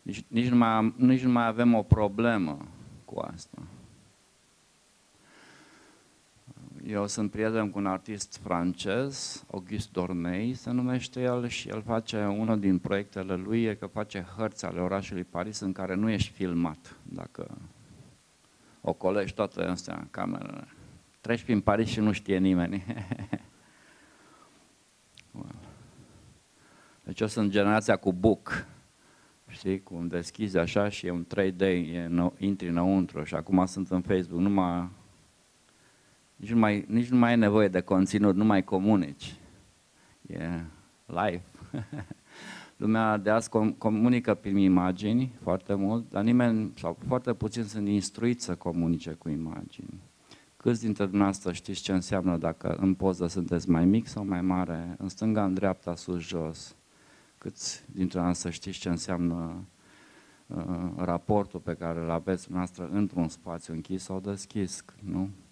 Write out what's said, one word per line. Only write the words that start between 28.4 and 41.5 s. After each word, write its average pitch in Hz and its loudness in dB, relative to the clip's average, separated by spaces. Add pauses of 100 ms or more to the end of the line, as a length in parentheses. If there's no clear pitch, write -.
știi, 95 -4
cum 87 -6
deschizi 87 -4
așa 101 2
și - -10
e 87 -2
un 87 -4
trei 98 0
D, 90 -4
e 87 0
înă-, 87 2
intri 95 -2
înăuntru 87 2
și 78 -6
acum 92 4
sunt 92 -6
în 90 0
Facebook, 87 0
nu 98 4
mai, 90 0 (1500)
nici 104 -10
nu 117 6
mai, 104 4
nici 120 0
nu 127 4
mai 120 8
ai 120 6
nevoie 104 6
de 92 2
conținut, 98 4
nu 104 4
mai 101 4
comunici. 95 0 (920)
E 85 -6 (440)
live. 90 -2 (280)